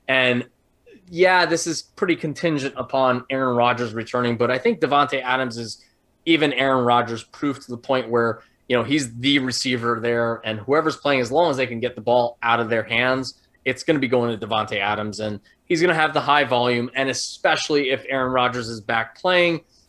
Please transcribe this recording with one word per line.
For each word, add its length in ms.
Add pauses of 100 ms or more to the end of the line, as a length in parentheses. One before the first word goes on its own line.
And 400 (600)
yeah, 380
this 220
is 140
pretty 340
contingent 600
upon 540
Aaron 260
Rodgers 380
returning, 420
but 140
I 80
think 220
Davante 420
Adams 360
is 260 (400)
even 300
Aaron 300
Rodgers 380
proof 420
to 60
the 60
point 340
where, 320 (260)
you 80
know, 60
he's 320
the 240
receiver 640
there, 420
and 140
whoever's 380
playing, 240
as 100
long 220
as 40
they 120
can 100
get 160
the 60
ball 420
out 160
of 100
their 140
hands, 580 (240)
it's 200
gonna 160
be 80
going 280
to 80
Davante 360
Adams, 400
and 180 (280)
he's 140
gonna 140
have 200
the 60
high 220
volume, 540
and 120
especially 840
if 180
Aaron 240
Rodgers 360
is 120
back 360
playing, 440 (280)